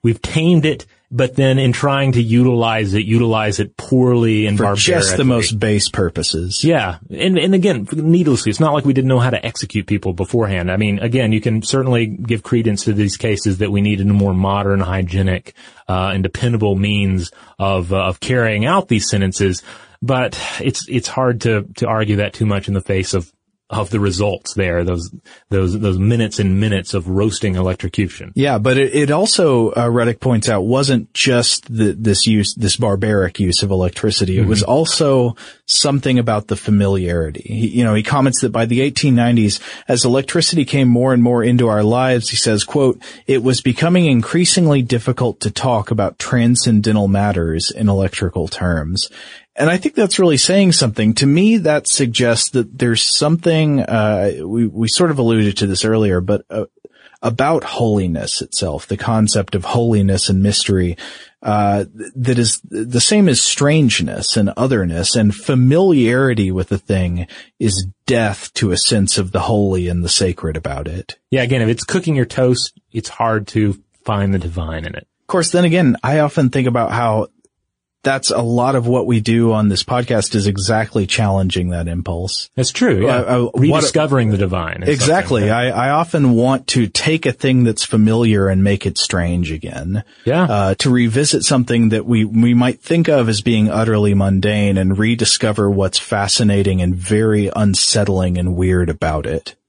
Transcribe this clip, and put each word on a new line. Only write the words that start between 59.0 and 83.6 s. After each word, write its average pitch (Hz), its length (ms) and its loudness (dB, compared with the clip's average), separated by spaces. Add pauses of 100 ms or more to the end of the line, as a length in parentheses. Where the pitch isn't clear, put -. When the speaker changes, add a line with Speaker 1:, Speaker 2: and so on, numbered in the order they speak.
Speaker 2:
of 92 100 -2
holiness 104 640 0
and 95 140 2
mystery, 92 560 0 (420)
uh, 101 440 0
th-, - 320 -16
that 123 220 0
is 113 300 0
the 120 320 -4
same 202 280 4
as 123 120 2
strangeness 131 960 0
and 101 200 2
otherness, 92 580 0
and 107 180 4
familiarity 127 1200 2
with 92 220 -2
a 98 40 -2
thing 90 520 -2 (320)
is 95 260 -2 (200)
death 113 480 -2
to 98 180 0
a 87 40 0
sense 101 420 0
of 92 120 -4
the 92 100 -2
holy 95 460 0
and 87 160 -2
the 85 60 -4
sacred 85 480 -2
about 73 320 -8
it. 87 280 -12 (140)
Speaker 1:
Yeah, 131 120 2
again, 123 200 0
if 113 60 2
it's 117 160 -2
cooking 165 320 -2
your 123 100 0
toast, 127 500 0 (140)
it's 110 180 -8
hard 110 400 -2
to 104 320 0 (240)
find 101 300 0
the 95 60 0
divine 80 440 -8
in 78 120 -12
it. - 100 -16 (160)
Speaker 2:
Of - 60 -20
course, 170 240 -2
then 175 120 2
again, 165 380 2
I 139 160 0
often 143 320 2
think 131 160 0
about 120 240 0
how 110 380 0 (720)
that's 135 280 -2
a 120 120 0
lot 120 320 2
of 120 120 0
what 120 200 0
we 120 140 2
do 113 340 2
on 107 160 2
this 92 120 -2
podcast 123 520 -2
is 101 120 0
exactly 104 600 -2
challenging 95 640 0
that 85 180 -4
impulse. 90 640 -8
Speaker 1:
That's 127 160 -2
true, 135 360 0
yeah. 127 100 2
Speaker 2:
Uh, 123 60 0
uh, 123 220 0
what 120 160 -4